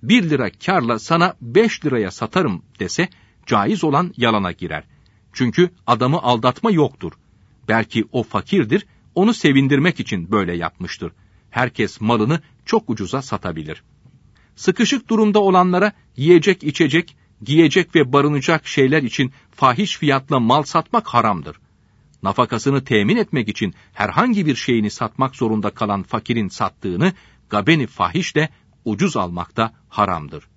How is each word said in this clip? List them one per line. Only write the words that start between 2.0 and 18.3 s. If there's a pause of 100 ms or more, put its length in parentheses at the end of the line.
satarım." (180)
dese, (360)
caiz
olan
yalana
girer. (500)
Çünkü (180)
adamı
aldatma
yoktur. (560)
Belki
o
fakirdir, (300)
onu
sevindirmek
için
böyle
yapmıştır. (380)
Herkes
malını (240)
çok
ucuza
satabilir. (720)
Sıkışık
durumda
olanlara (240)
yiyecek,
içecek, (240)
giyecek
ve
barınacak